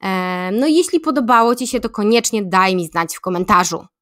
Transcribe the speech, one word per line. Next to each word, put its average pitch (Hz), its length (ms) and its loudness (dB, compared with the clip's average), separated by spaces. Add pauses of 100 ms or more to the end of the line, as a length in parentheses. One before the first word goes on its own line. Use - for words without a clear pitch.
E, 185 500 -4
no 240 140 0
i 311 80 2
jeśli 339 260 0
podobało 240 540 2
Ci 240 120 -6
się, 240 140 -4
to 226 100 -6
koniecznie 220 540 0
daj 185 320 2
mi 175 100 -2
znać 165 300 -6
w - 40 -16
komentarzu. 180 680 0 (160)